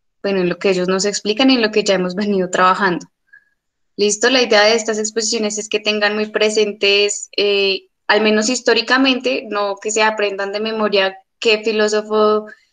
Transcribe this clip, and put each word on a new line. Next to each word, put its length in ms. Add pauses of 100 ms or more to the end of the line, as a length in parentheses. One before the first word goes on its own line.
(220)
bueno, 180
en 80
lo 100
que 120
ellos 180
nos 160
explican 460
y 40
en 80
lo 80
que 140
ya 100
hemos 200
venido 360
trabajando. 560 (920)
¿Listo? 340
La 120
idea 220
de 100
estas 240
exposiciones 600
es 100
que 120
tengan 340
muy 120
presentes, 1080
eh, 520 (180)
al 160
menos 260
históricamente, 1000
no 280
que 140
se 120
aprendan 500
de 80
memoria 560 (220)
qué 260
filósofo, 840 (260)